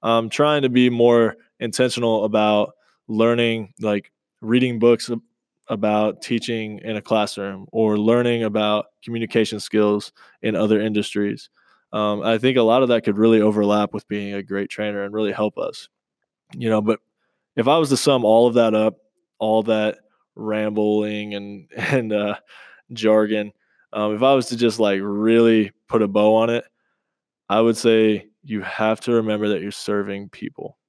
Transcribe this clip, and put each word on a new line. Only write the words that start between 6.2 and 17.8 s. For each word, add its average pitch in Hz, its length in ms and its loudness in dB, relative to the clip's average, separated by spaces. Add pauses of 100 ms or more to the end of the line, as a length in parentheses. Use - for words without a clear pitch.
teaching 110 640 -6
in 110 120 -8
a 107 60 -8
classroom 98 720 -4
or 110 260 0
learning 117 460 0
about 107 440 -2 (160)
communication 113 560 -2
skills 104 520 0 (300)
in 110 140 -4
other 107 240 2
industries. 104 680 -4 (420)
Um, 104 300 -4
I 113 160 0
think 127 200 0
a 120 60 4
lot 117 200 4
of 123 60 0
that 117 140 2
could 101 140 0
really 113 240 6
overlap 104 520 2
with 104 140 -10
being 101 260 -8
a 101 100 -8
great 98 260 -6
trainer 104 340 -8
and 101 100 -10
really 107 180 -2
help 107 260 -4
us, - 320 -10 (640)
you 117 140 -4
know. 107 120 2
But 107 180 0 (560)
if 120 120 0
I 147 100 4
was 156 120 0